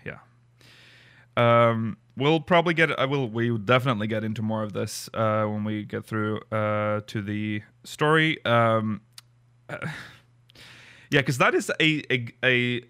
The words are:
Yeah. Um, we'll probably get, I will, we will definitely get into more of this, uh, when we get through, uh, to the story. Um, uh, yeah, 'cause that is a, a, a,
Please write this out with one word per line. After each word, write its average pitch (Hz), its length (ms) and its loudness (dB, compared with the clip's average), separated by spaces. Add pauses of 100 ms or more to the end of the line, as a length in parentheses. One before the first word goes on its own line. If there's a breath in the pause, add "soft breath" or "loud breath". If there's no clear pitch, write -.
Yeah. - 140 -12 (1500 soft breath)
Um, 113 280 -2 (200)
we'll 151 220 2
probably 170 360 2
get, 156 240 2
I 135 60 0
will, 139 240 -2
we 117 200 0
will 117 80 0
definitely 120 500 0
get 107 160 -4
into 107 200 -6
more 110 200 -2
of 104 100 -8
this, 107 420 -8
uh, 110 300 0
when 107 180 -4
we 107 220 -6
get 107 200 -10
through, 107 340 -4 (120)
uh, 107 560 -2
to 110 140 -6
the 104 400 -6 (220)
story. 156 600 0
Um, 113 560 2 (680)
uh, - 80 -10 (1300 loud breath)
yeah, 180 140 4
'cause 127 160 0
that 226 160 4
is 285 240 -2
a, 156 240 2 (100)
a, 120 140 -2 (160)
a, 123 460 2